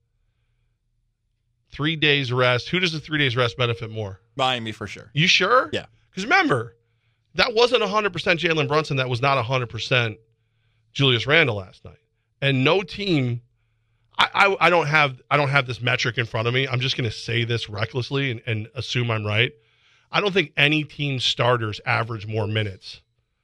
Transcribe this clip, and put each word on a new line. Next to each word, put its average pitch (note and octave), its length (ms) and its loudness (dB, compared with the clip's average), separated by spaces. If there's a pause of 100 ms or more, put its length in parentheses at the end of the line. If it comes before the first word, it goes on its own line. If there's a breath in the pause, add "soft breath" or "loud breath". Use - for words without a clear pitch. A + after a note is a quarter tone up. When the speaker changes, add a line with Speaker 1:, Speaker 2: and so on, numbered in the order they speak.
(1700)
Speaker 1:
Three D#3 240 -2
days C#3+ 360 2
rest. B2 380 2
Who F3 100 0
does F3+ 120 0
the D#3+ 80 -6
three D3+ 180 -6
days C3+ 180 2
rest A#2+ 220 0
benefit A#2+ 320 -2
more? G#2+ 320 -10 (140)
Speaker 2:
Miami B2 360 -2
for G#2 140 -10
sure. - 280 -14
Speaker 1:
You D#3 140 2
sure? B3 460 4
Speaker 2:
Yeah. G2 120 -6 (280)
Speaker 1:
'Cause F#3 100 -8
remember, B3+ 520 0 (600)
that G#3+ 180 2
wasn't A#3 300 4
a G#3 40 0
hundred G#3 260 0
percent E3+ 260 0
Jalen D#3+ 280 0
Brunson. D3 300 0
That B2+ 120 0
was A#2+ 120 -2
not C#3 160 2
a A#2+ 60 0
hundred B2 260 -2
percent A#2 480 -2 (760)
Julius B2 340 2
Randle C#3+ 300 4
last - 280 -14
night. E2 140 -20 (420)
And C3+ 220 2
no E3+ 180 4
team, C#3+ 600 -2 (760)
I, - 160 2
I, F#3+ 340 4
I - 40 8
don't D#3+ 160 4
have, D3 420 2
I C#3+ 80 4
don't C#3+ 120 2
have C#3 180 2
this B2 120 -6
metric B2 380 -2
in A#2+ 80 0
front A2+ 220 -2
of A#2+ 80 -2
me. C3+ 120 0
I'm B2 120 -2
just B2+ 180 -4
gonna A#2 140 -2
say A#2 320 -4
this A2+ 260 -4
recklessly B2 600 -4
and, A2 160 -8
and A2 260 -4
assume A#2+ 380 -4
I'm A2 140 -2
right. A2 260 0 (600 soft breath)
I D#3+ 100 0
don't G3+ 120 0
think F3+ 240 0
any D3+ 260 2
team C#3 360 -4
starters A2+ 640 0
average A2+ 400 -4
more G#2+ 220 -2
minutes G#2+ 540 -6 (420)